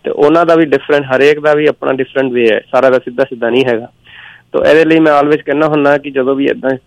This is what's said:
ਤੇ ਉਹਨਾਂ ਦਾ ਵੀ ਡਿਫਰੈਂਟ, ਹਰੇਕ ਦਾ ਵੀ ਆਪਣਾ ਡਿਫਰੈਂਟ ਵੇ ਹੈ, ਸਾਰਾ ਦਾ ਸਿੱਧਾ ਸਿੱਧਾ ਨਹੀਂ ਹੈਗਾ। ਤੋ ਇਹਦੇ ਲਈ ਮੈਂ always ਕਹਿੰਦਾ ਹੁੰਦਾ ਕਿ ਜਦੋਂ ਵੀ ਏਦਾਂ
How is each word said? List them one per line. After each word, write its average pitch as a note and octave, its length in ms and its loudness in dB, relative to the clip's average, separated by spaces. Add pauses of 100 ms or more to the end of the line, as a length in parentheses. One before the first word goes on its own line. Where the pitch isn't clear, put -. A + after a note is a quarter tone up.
ਤੇ - 80 -6
ਉਹਨਾਂ D#3+ 340 2
ਦਾ E3 100 2
ਵੀ E3 100 2
ਡਿਫਰੈਂਟ, C#3+ 380 -2
ਹਰੇਕ C3+ 360 0
ਦਾ D3+ 140 0
ਵੀ D3+ 120 0
ਆਪਣਾ C#3+ 280 -2
ਡਿਫਰੈਂਟ C3+ 380 -4
ਵੇ A#2+ 200 0
ਹੈ, G#2 100 -2 (100)
ਸਾਰਾ C3 180 2
ਦਾ E3 100 2
ਸਿੱਧਾ C3 240 -4
ਸਿੱਧਾ A#2+ 260 -6
ਨਹੀਂ C3 160 0
ਹੈਗਾ। A#2+ 260 -4 (640)
ਤੋ - 120 -2
ਇਹਦੇ D#3 200 4
ਲਈ D#3+ 140 2
ਮੈਂ D3 220 2
always D3+ 240 0
ਕਹਿੰਦਾ D3+ 220 -2
ਹੁੰਦਾ D3 300 0
ਕਿ C#3+ 140 -8
ਜਦੋਂ C3+ 240 -2
ਵੀ C#3 100 -2
ਏਦਾਂ C3 240 -4 (180)